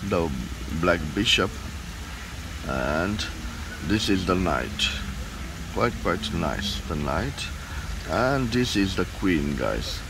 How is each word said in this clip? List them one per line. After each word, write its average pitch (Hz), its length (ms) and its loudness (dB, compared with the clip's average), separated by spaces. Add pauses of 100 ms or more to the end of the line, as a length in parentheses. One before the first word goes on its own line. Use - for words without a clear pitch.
the 85 220 4 (520)
black 87 180 6 (160)
bishop, 101 340 4 (1160)
and 76 580 0 (640)
this 104 220 2
is 95 180 4
the 92 80 4
knight. 73 540 0 (840)
Quite, 117 200 2 (100)
quite 80 300 0
nice, 78 460 0 (100)
the 82 60 0
knight. 73 520 0 (640)
And 127 400 4
this 123 240 2
is 98 200 4
the 92 100 2 (140)
queen, 76 360 4
guys. 55 440 0 (100)